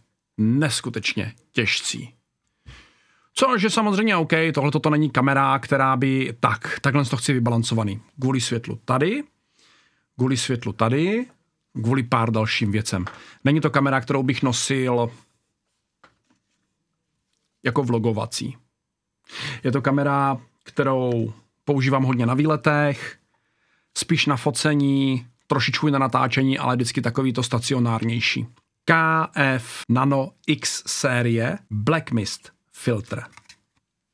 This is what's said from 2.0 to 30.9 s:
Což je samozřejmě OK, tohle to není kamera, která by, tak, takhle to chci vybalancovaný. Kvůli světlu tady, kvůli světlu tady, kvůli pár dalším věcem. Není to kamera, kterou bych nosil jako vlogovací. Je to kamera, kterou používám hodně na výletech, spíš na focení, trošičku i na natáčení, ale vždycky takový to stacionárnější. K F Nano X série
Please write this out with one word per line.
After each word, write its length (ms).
Což 280
je 80
samozřejmě 460
OK, 180
tohle 180
to 180
není 200
kamera, 500
která 380
by, 420
tak, 400
takhle 260
to 120
chci 160
vybalancovaný. 680
Kvůli 220
světlu 440
tady, 380
kvůli 220
světlu 360
tady, 520
kvůli 300
pár 280
dalším 400
věcem. 340
Není 180
to 80
kamera, 320
kterou 220
bych 200
nosil 680
jako 200
vlogovací. 760
Je 80
to 100
kamera, 560
kterou 680
používám 380
hodně 220
na 80
výletech, 840
spíš 280
na 120
focení, 880
trošičku 400
i 40
na 80
natáčení, 600
ale 160
vždycky 260
takový 320
to 100
stacionárnější. 1040
K 500
F 540
Nano 420
X 400
série 680